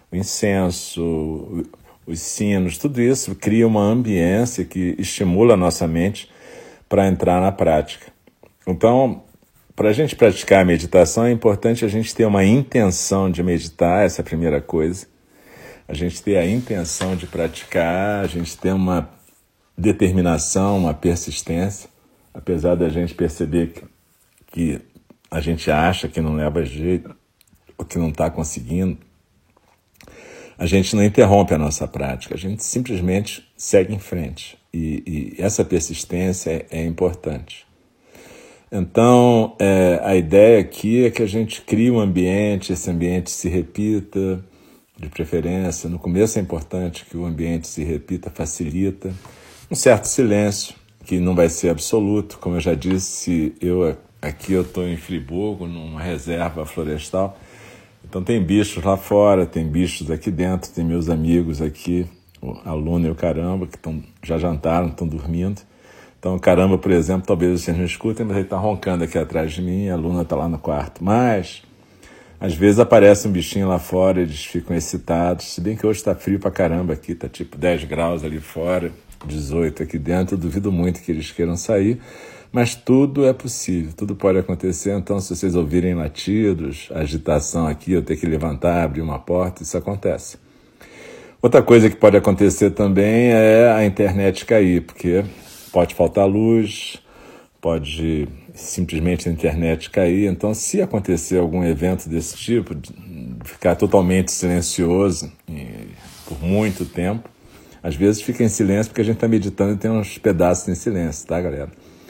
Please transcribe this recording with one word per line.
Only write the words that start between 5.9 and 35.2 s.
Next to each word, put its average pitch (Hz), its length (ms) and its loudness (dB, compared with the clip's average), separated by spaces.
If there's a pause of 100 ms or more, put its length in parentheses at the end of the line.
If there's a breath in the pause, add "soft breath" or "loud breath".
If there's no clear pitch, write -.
pra 98 220 4
entrar 90 320 2
na 95 120 2
prática. 80 600 -2 (540)
Então, 113 560 2 (540)
pra 107 160 8
gente 139 240 0
praticar 98 460 6
a - 20 4
meditação, 87 600 4
é 120 60 4
importante 117 540 2
a 110 40 0
gente 110 260 -4
ter 113 100 2
uma 101 200 4
intenção 98 840 2
de 85 120 -2
meditar, 87 600 0
essa - 160 -2
é - 20 -6
a - 20 -14
primeira 80 360 -2
coisa. 82 460 -4 (800 loud breath)
A - 60 -10
gente 87 280 -6
ter 101 140 0
a 85 100 2
intenção 95 720 -4
de 87 100 -10
praticar, 90 1000 -2
a - 20 0
gente 85 300 -8
ter 92 160 -2
uma 90 380 0 (640)
determinação, 90 1040 0
uma 82 160 0
persistência, 87 920 -4 (440)
apesar 87 420 0
da 85 140 2
gente 85 260 -2
perceber 82 580 -2
que, - 100 -20 (640)
que 78 340 -4 (500)
a 80 100 -4
gente 80 300 -2
acha 80 380 0
que - 120 -6
não 78 140 -2
leva 76 300 -2
jeito, 80 500 -4 (600)
ou - 80 -12
que - 140 -8
não 82 140 -2
tá 78 180 0
conseguindo, 82 640 -4 (1600 loud breath)
a 90 100 -4
gente 95 280 2
não 104 100 4
interrompe 101 480 6
a 78 60 2
nossa 76 300 -2
prática, 67 460 -8
a - 40 -8
gente 95 240 -8
simplesmente 104 920 -4
segue 95 360 0
em 104 60 -6
frente. 80 580 -10 (160)
E, 78 640 -6